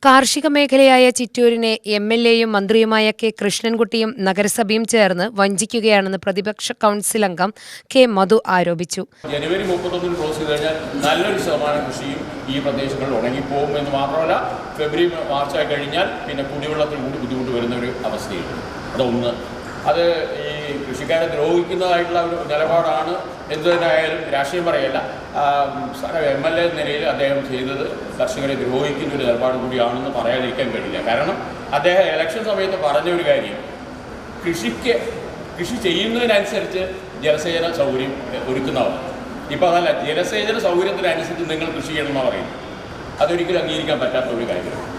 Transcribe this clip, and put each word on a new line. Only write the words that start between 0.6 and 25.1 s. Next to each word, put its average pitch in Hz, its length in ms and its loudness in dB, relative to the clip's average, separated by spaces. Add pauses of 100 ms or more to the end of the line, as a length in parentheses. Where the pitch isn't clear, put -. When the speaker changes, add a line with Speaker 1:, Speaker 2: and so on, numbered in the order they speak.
Speaker 1:
ചിറ്റൂരിനെ 233 520 2 (280)
എം 208 160 0
എൽ 233 160 4
എയും 226 260 4
മന്ത്രിയുമായ 220 500 4 (140)
കെ 226 80 2 (120)
കൃഷ്ണൻകുട്ടിയും 220 720 0 (160)
നഗരസഭയും 208 680 2
ചേർന്ന് 190 340 4 (140)
വഞ്ചിക്കുകയാണെന്ന് 196 840 2
പ്രതിപക്ഷ 202 480 -2 (100)
കൗൺസിൽ 208 460 2
അംഗം 180 220 0 (440)
കെ 262 80 10 (140)
മധു 196 220 6 (180)
ആരോപിച്ചു. 170 460 0 (300)
Speaker 2:
ജനുവരി - 400 0
മുപ്പത്തൊന്നിന് 175 480 -2
ക്ലോസ് 156 180 -2
ചെയ്ത് 151 140 -2
കഴിഞ്ഞാൽ 156 240 0 (300)
നല്ലൊരു 185 400 2
ശതമാനം 147 420 0
കൃഷിയും 135 340 -6 (320)
ഈ - 20 0 (100)
പ്രദേശങ്ങളിൽ 135 540 -2
ഉണങ്ങിപ്പോകും 139 600 -2
എന്ന് 139 180 -4
മാത്രമല്ല, 156 380 2 (420)
ഫെബ്രുവരി, 151 320 2 (240)
മാർച്ചായി 147 400 0
കഴിഞ്ഞാൽ 147 340 -2 (200)
പിന്നെ 185 240 -4
കുടിവെള്ളത്തിന് 147 520 -2
കൂടി 131 200 -4
ബുദ്ധിമുട്ട് 127 340 -4
വരുന്ന 120 240 -2
ഒരു 123 100 -4 (180)
അവസ്ഥയുണ്ട്. - 460 -6 (400)
അതൊന്ന്. 120 360 0 (580)
അത് 170 140 4 (400)
ഈ 151 80 -4 (320)
കൃഷിക്കാരെ 160 480 -2
ദ്രോഹിക്കുന്നതായിട്ടുള്ള 175 960 2
ഒരു 170 80 -2 (160)
നിലപാടാണ്. 160 600 2 (420)
എന്ത് 156 180 -2
തന്നെയായാലും 160 480 2 (140)
രാഷ്ട്രീയം 165 340 0
പറയല്ല, 139 300 0 (420)